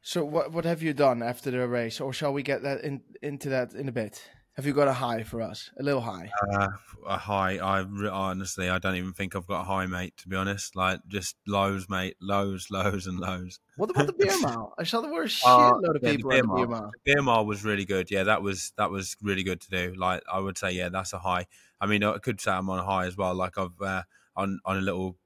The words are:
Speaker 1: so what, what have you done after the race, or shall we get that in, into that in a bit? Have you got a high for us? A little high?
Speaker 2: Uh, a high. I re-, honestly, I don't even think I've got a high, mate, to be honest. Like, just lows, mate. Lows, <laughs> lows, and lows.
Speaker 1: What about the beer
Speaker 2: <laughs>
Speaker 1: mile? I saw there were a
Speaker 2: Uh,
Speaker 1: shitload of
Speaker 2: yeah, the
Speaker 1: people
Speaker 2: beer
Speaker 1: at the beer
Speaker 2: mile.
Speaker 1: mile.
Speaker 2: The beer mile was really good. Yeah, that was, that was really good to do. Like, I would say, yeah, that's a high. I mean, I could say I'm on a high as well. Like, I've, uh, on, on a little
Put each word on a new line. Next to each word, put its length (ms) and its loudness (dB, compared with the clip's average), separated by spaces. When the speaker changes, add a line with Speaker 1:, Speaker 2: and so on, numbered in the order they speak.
Speaker 1:
so 220 -2
what, 280 0
what 140 -4
have 160 0
you 120 0
done 280 4
after 300 -4
the 160 0
race, 320 -2
or 140 -4
shall 200 -2
we 100 -2
get 200 -2
that 200 -4
in, 180 -6
into 280 -6
that 240 0
in 160 -4
a 20 -4
bit? 320 -6
Have 100 -8
you 80 2
got 140 6
a 60 2
high 300 -2
for 180 -8
us? 360 -8
A 60 -6
little 180 2
high? 340 -8
Speaker 2:
Uh, 160 4
a 100 -2
high. 400 0
I 220 0
re-, 300 -4
honestly, 600 -4
I 100 0
don't 160 0
even 180 -4
think 220 -6
I've 120 -4
got 140 -2
a 20 -8
high, 220 0
mate, 320 -6
to 100 -20
be 80 -4
honest. 400 -2
Like, 320 2
just 300 -6
lows, 420 0
mate. 300 -4
Lows, 480 -2
<laughs> 40 -10
lows, 360 0
and 120 -6
lows. 400 -6
Speaker 1:
What 140 -2
about 180 2
the 60 -4
beer 240 2
Speaker 2:
<laughs> 40 2
Speaker 1:
mile? 360 -2
I 60 -4
saw 180 -2
there 100 -8
were 120 -2
a 20 -2
Speaker 2:
Uh, 300 10
Speaker 1:
shitload 240 4
of 60 0
Speaker 2:
yeah, 160 4
the 0 -
Speaker 1:
people 120 -4
Speaker 2:
beer 100 6
Speaker 1:
at 20 6
the 80 4
beer 180 2
Speaker 2:
mile. 0 -
Speaker 1:
mile. 240 -6
Speaker 2:
The 80 4
beer 80 6
mile 240 6
was 180 -2
really 220 0
good. 260 0
Yeah, 120 2
that 180 4
was, 360 -4
that 140 2
was 300 -6
really 220 0
good 180 -2
to 80 -20
do. 260 -2
Like, 360 0
I 80 -2
would 180 -4
say, 140 -2
yeah, 180 -2
that's 240 -6
a 60 -8
high. 280 -2
I 60 -2
mean, 180 4
I 140 2
could 240 -4
say 100 0
I'm 180 0
on 100 -2
a 40 -4
high 220 0
as 100 -6
well. 200 0
Like, 220 -4
I've, 240 -6
uh, 220 -4
on, 300 -4
on 120 -2
a 40 0
little 440 -4